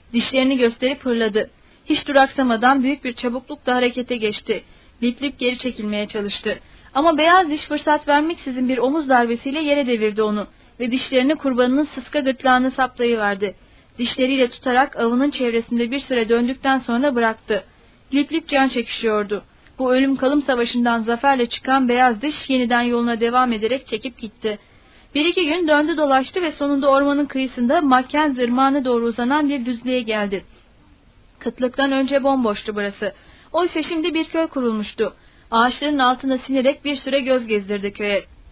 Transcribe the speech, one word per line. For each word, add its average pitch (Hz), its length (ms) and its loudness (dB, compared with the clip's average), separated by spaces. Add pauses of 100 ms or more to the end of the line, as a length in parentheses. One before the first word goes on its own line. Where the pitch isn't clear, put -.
(140)
Dişlerini 262 440 2
gösterip 254 480 0
hırladı. 226 440 0 (360)
Hiç - 220 -2
duraksamadan 269 760 4
büyük 277 200 -2
bir 247 100 -6
çabuklukla 247 600 -4
harekete 247 420 -2
geçti. 214 460 -4 (400)
Lip 240 180 -2
Lip 277 180 -6
geri 247 180 -2
çekilmeye 208 500 -6
çalıştı. 202 520 -6 (340)
Ama 302 240 2
beyaz 330 320 4
diş 302 180 -4
fırsat 294 400 0
vermeksizin 285 640 0
bir 254 80 0
omuz 277 320 0
darbesiyle 240 520 0
yere 285 260 2
devirdi 214 340 0
onu 208 260 -2 (320)
ve 240 120 -4
dişlerini 262 440 2
kurbanının 262 600 2
sıska 285 240 -4
gırtlağına 254 520 2
saplayıverdi. 220 840 -2 (420)
Dişleriyle 254 520 0
tutarak 262 500 0
avının 240 320 2
çevresinde 233 600 -2
bir 277 80 -2
süre 233 300 -2
döndükten 262 500 0
sonra 254 360 0
bıraktı. 220 480 0 (500)
Lip 285 200 0
Lip 330 140 -4
can 269 220 2
çekişiyordu. 214 760 -2 (360)
Bu 254 140 2
ölüm 269 220 4
kalım 269 260 2
savaşından 240 600 0
zaferle 240 420 0
çıkan 262 440 0
beyaz 240 320 2
diş 294 140 -4 (140)
yeniden 247 320 2
yoluna 240 380 0
devam 240 340 2
ederek 220 340 -2
çekip 233 320 -8
gitti. 208 400 -8 (560)
Bir 302 100 2
iki 349 200 0
gün 330 220 0
döndü 302 300 2
dolaştı 277 440 0
ve 320 100 -2
sonunda 285 400 0
ormanın 285 340 2
kıyısında 262 560 0
Mackenzie 262 600 2
Irmağı'na 269 420 2
doğru 240 200 0
uzanan 254 440 0
bir 269 160 -2
düzlüğe 247 360 -2
geldi. 208 420 -4 (960)
Kıtlıktan 254 520 -2
önce 269 320 0
bomboştu 233 520 0
burası. 202 380 -6 (400)
Oysa 330 300 0
şimdi 320 300 -4
bir 320 120 -2
köy 330 220 -2
kurulmuştu. 226 640 -4 (380)
Ağaçların 254 480 0
altına 262 380 0
sinerek 269 480 -2
bir 285 100 -2
süre 269 240 -2
göz 254 280 0
gezdirdi 202 460 -4
köye. 202 300 -2 (280)